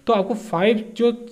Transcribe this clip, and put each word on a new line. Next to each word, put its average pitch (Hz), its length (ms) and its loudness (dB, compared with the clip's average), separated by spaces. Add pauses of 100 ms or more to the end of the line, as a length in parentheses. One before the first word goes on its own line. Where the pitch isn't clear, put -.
तो 233 60 4
आपको 202 220 0
five 214 500 0 (120)
जो 233 160 2 (200)